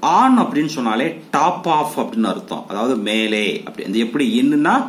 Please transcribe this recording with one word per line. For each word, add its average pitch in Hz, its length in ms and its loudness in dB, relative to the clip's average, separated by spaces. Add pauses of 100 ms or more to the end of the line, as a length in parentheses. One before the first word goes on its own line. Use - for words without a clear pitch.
(140)
on 254 240 6
அப்படின்னு 151 280 0
சொன்னாலே 123 400 -2 (260)
top 170 360 0
of 151 280 2
அப்படின்னு 110 280 -2
அர்த்தம், 98 440 -6
அதாவது 117 280 -2
மேலே 107 680 -2
அப்படி. - 220 -12
அந்த 101 120 -2
எப்படி 131 440 0
இன்னுன்னா 151 320 4 (140)